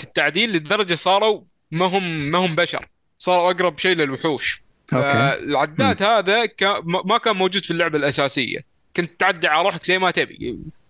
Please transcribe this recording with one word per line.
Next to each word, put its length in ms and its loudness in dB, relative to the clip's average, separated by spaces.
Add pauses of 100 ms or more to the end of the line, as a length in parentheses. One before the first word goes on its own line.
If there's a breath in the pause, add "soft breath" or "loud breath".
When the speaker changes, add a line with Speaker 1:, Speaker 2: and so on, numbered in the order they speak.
Speaker 1:
التعديل 480 0
لدرجة 420 0
صاروا 480 2 (280)
ما 160 0
هم، 440 -2
ما 80 2
هم 160 0
بشر، 320 -2 (320)
صاروا 320 2
أقرب 280 0
شيء 180 2
للوحوش. 680 -2 (300)
Speaker 2:
أوكي. 200 2
Speaker 1:
فالعداد 880 0
Speaker 2:
مم. 60 2
Speaker 1:
هذا 380 2
كا-، 380 -2
ما، 200 -2
ما 140 2
كان 180 0
موجود 280 -2
في 60 -6
اللعبة 280 0
الأساسية. 600 0 (380)
كنت 140 -2 (100)
تعدل 280 0
على 160 2
روحك 200 -2
زي 140 0
ما 120 2
تبي، 500 -4 (300)